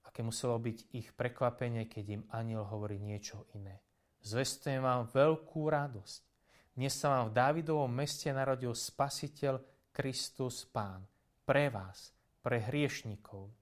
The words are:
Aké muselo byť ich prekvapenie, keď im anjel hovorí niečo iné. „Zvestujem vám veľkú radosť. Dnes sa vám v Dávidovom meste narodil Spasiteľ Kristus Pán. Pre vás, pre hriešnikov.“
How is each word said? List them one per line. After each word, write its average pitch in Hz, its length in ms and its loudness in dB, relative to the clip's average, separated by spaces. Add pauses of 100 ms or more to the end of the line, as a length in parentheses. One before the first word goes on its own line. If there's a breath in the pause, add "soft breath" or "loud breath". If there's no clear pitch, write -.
Aké - 160 -8
muselo 117 400 0
byť 113 160 -2 (160)
ich 117 160 -8
prekvapenie, 120 800 -2
keď 104 160 -8
im 104 240 -6
anjel 113 320 -4
hovorí 104 400 -4
niečo 104 560 -8
iné. 98 240 -14 (400)
„Zvestujem 131 560 -2
vám 127 320 2
veľkú 156 560 4
radosť. 143 560 -2 (560 soft breath)
Dnes 131 160 0
sa 139 240 4
vám 110 160 2
v - 80 6
Dávidovom 151 480 2
meste 143 400 -2
narodil 131 480 0
Spasiteľ 139 800 -2 (320 loud breath)
Kristus 131 800 -4
Pán. 95 320 -4 (400)
Pre 143 240 6
vás, 95 480 -6 (320)
pre 120 160 2
hriešnikov.“ 104 880 -4 (120)